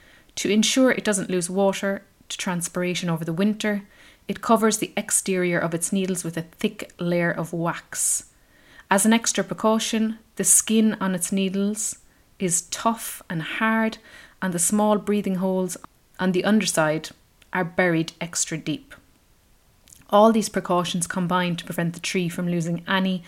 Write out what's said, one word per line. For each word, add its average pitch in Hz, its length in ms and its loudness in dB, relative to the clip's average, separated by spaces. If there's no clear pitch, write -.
To - 140 -2
ensure 220 420 4
it - 120 -2
doesn't 190 260 -2
lose 180 200 -2
water 196 540 0
to - 80 -10
transpiration 180 720 -4
over 160 160 -2
the 165 80 -4
winter, 208 500 0
it 202 120 -8
covers 220 360 4
the - 180 -4
exterior 180 640 0
of 165 140 -2
its 170 180 -2
needles 190 320 -2
with 165 140 -6
a 160 60 -4
thick - 540 -6
layer 175 340 0
of 165 200 -4
wax. - 760 -4
As 202 160 4
an 220 80 6
extra 226 300 0
precaution, 220 760 0
the 196 80 0
skin 220 560 4
on 190 140 0
its 175 180 -4
needles 196 640 -2
is 180 240 0
tough - 640 -4
and 165 120 -4
hard, 220 560 -2
and 190 120 -2
the 175 60 -2
small 214 380 2
breathing 208 380 0
holes 185 400 -2
on 190 140 0
the 175 140 2
underside 160 640 2
are 185 140 -2
buried 170 560 0
extra 170 360 -6
deep. - 380 -6
All 214 240 8
these 214 160 0
precautions 175 580 -2
combine 180 480 0
to 170 80 -8
prevent 170 300 -2
the 170 80 -14
tree 180 260 -2
from 175 220 -4
losing 170 360 -2
any 190 420 0